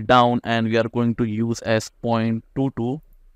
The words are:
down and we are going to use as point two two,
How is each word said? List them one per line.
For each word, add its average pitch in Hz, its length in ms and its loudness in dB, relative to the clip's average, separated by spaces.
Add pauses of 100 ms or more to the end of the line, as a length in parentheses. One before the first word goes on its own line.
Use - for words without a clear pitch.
(120)
down 120 320 4
and 113 280 0
we 113 80 2
are 113 80 0
going 117 280 -2
to 123 80 0
use 113 360 -2 (140)
as 110 160 -2 (160)
point 113 380 -2 (100)
two 135 240 -2
two, 123 240 -4 (340)